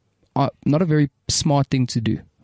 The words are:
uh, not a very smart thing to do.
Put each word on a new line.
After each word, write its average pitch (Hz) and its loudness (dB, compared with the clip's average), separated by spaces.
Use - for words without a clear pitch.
uh, 135 0
not 143 2
a 190 0
very 151 2
smart 143 0
thing 131 0
to 120 -4
do. 107 -2